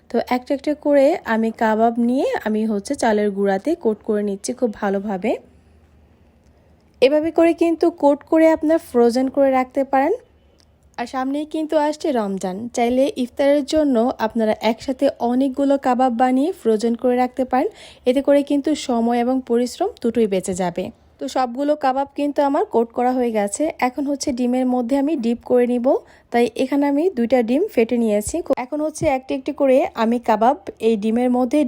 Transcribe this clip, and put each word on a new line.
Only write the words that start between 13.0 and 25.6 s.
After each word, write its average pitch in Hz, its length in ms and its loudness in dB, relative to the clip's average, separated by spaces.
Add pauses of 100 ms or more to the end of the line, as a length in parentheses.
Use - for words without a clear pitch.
ইফতারের 285 400 0 (100)
জন্য 302 220 2 (300)
আপনারা 220 280 0 (180)
একসাথে 262 340 -4 (240)
অনেকগুলো 277 460 0 (100)
কাবাব 254 360 2
বানিয়ে 262 280 2 (100)
ফ্রোজেন 226 420 0
করে 247 200 2
রাখতে 254 300 -2
পারেন। 294 180 0 (400)
এতে 262 180 2
করে 285 120 6 (100)
কিন্তু 285 200 0 (180)
সময় 240 360 0
এবং 254 120 0 (140)
পরিশ্রম 247 400 -2 (120)
দুটোই 226 320 0
বেঁচে 185 280 -2
যাবে। 175 220 -4 (340)
তো - 60 -12 (120)
সবগুলো 269 380 -2 (100)
কাবাব 269 240 0 (120)
কিন্তু 285 200 -2 (100)
আমার 311 140 0 (100)
কোট 233 140 2 (100)
করা 247 200 0
হয়ে 240 200 0
গেছে। 202 260 -2 (240)
এখন 262 220 -6
হচ্ছে 285 280 -4
ডিমের 254 360 0
মধ্যে 247 300 0
আমি 311 100 0 (100)
ডিপ 233 160 -2 (100)
করে 247 180 4